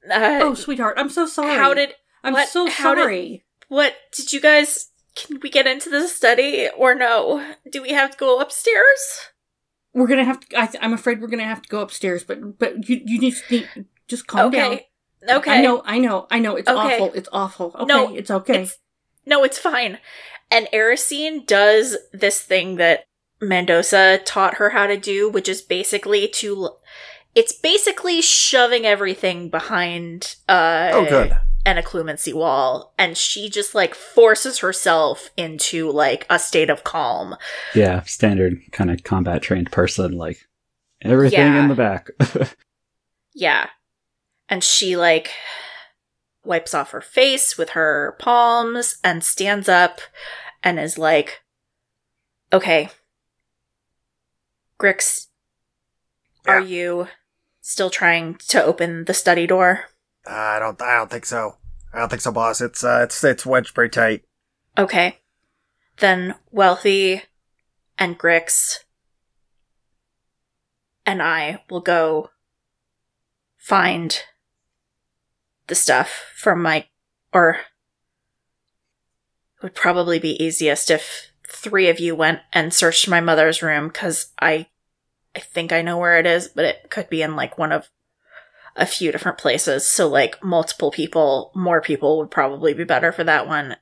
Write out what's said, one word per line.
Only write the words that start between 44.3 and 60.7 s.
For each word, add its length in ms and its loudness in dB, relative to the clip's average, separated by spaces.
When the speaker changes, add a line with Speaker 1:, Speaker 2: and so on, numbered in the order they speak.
Speaker 1:
And 140 -4
she, 340 0
like, 340 2
wipes 280 -4
off 200 -4
her 80 -10
face 580 2
with 120 -4
her 500 0
palms 840 2
and 220 -2
stands 440 -2
up 320 4
and 160 0
is 180 -6
like, 440 0
"Okay, 380 2
Grix, 480 0
are 140 4
Speaker 3:
Yeah. 60 -6
Speaker 1:
you 420 -6
still 300 -4
trying 460 0
to 140 4
open 440 -2
the 80 -2
study 320 2
door?" 400 2
Speaker 3:
Uh, 60 -18
I 280 -2
don't, 200 -6